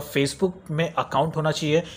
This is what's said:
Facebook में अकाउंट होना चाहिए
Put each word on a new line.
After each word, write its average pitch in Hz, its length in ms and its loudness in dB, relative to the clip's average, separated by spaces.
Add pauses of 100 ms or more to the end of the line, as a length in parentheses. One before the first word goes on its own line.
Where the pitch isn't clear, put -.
Facebook 165 640 0
में 160 220 0
अकाउंट 143 420 0
होना 156 160 0
चाहिए 156 320 2 (140)